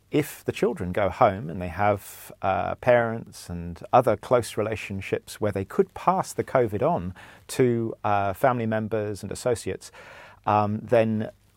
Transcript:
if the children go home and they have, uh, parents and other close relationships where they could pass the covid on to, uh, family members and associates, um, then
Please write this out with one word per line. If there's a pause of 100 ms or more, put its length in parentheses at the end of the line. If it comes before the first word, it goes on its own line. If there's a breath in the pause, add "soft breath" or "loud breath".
(120)
if
the
children
go
home
and
they
have, (120)
uh,
parents
and (100)
other
close
relationships
where
they
could
pass
the
covid
on (320 loud breath)
to,
uh,
family
members
and
associates, (540 loud breath)
um,
then (260)